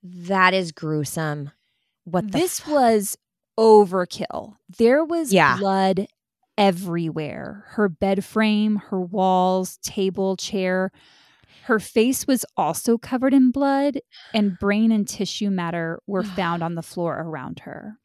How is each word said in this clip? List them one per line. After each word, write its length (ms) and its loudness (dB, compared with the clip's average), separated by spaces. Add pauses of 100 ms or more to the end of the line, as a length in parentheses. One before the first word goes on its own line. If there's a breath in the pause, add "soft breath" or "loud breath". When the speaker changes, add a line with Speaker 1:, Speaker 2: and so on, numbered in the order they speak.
Speaker 1:
That 520 2
is 180 -2
gruesome. 760 -6 (520)
What 300 -4
the 60 -2
Speaker 2:
This 220 -2
Speaker 1:
fuck? 120 -8
Speaker 2:
was 440 2 (400)
overkill. 1000 4 (240)
There 260 4
was 280 -4
Speaker 1:
Yeah. 240 6
Speaker 2:
blood 520 0 (500)
everywhere. 1080 -2
Her 200 0
bed 360 -2
frame, 520 0 (140)
her 100 -4
walls, 840 0
table, 540 -2
chair. 560 -2 (720 soft breath)
Her 140 2
face 480 0
was 180 2 (120)
also 420 0
covered 340 -2
in 180 6
blood, 500 0 (340 loud breath)
and 240 0
brain 340 2
and 160 0
tissue 420 -6
matter 560 -4
were 160 -2
Speaker 1:
<sighs> 140 -6
Speaker 2:
found 260 -2
on 120 -4
the 80 -6
floor 360 -4
around 420 -10
her. 440 -16